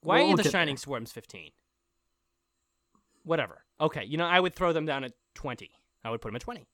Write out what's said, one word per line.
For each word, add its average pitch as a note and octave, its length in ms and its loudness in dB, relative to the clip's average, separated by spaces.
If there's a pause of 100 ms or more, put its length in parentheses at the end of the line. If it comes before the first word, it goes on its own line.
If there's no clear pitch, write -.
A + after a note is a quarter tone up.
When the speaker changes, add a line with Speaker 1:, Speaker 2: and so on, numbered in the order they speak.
Speaker 1:
Why G3 200 6
Speaker 2:
We'll D#4 100 6
Speaker 1:
are - 40 6
the G#3 60 4
Speaker 2:
get D3 80 4
Speaker 1:
Shining D#3+ 240 0
Speaker 2:
there. - 40 -12
Speaker 1:
Swarms A#2+ 320 -8
fifteen? F2 400 -18 (1700)
Whatever. D3 400 -4 (160)
Okay, D3+ 260 -2
you C#3 120 -6
know, E3+ 80 0
I F3 140 6
would F#3 160 2
throw F3 180 0
them D#3 120 -2
down C#3 180 -2
at B2+ 100 -10 (220)
twenty. A#2+ 360 -12 (320)
I A2+ 60 -8
would A2+ 120 -6
put A2+ 80 -10
them G#2 60 -8
at B2 60 -8
twenty. G#3 320 -14